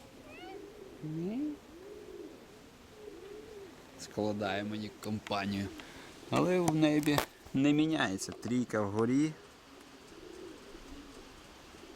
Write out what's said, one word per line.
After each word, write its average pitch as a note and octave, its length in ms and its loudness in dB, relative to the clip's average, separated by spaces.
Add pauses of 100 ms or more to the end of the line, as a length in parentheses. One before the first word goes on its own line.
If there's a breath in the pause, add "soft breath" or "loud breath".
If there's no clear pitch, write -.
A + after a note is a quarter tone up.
(1040)
Ні. F#3+ 500 -2 (2500)
Складає G#2 640 0
мені G#2+ 260 -4 (140)
компанію. G2+ 640 0 (600 loud breath)
Але E3+ 300 6
в D#3+ 140 4
небі D3+ 440 6 (360)
не C#3 180 8
міняється. D3 600 2
Трійка A2+ 500 2
вгорі. A#2+ 500 4 (2750)